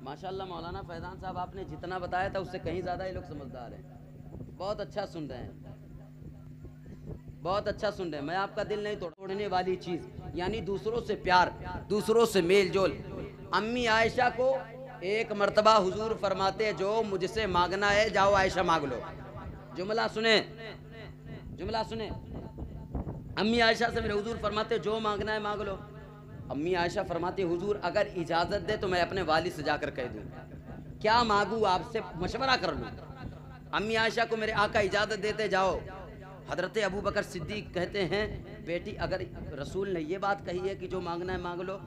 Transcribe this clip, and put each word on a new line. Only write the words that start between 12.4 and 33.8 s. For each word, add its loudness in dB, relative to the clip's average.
मेल 8
जोल। 4
अम्मी 2
आयशा 6
को 2
एक 2
मर्तबा 8
हुजूर 4
फरमाते 2
हैं, 0
"जो 2
मुझसे 0
मांगना 4
है, 6
जाओ 6
आयशा 4
मांग 4
लो।" -2
जुमला 0
सुने, 4
जुमला -2
सुने। -4
अम्मी 4
आयशा 6
से -2
मेरे -2
हुजूर -2
फरमाते, 0
"जो 0
मांगना 0
है -2
मांग -2
लो।" -4
अम्मी 0
आयशा 2
फरमाती, 0
"हुजूर 0
अगर 2
इजाज़त 2
दे, 0
तो -2
मैं 4
अपने 0
वालिद 2
से -6
जाकर 0
कह -6
दूँ, -8
क्या 6
मांगू 4
आपसे, 2
मशवरा 2
कर 0
लूँ।" -6
अम्मी 0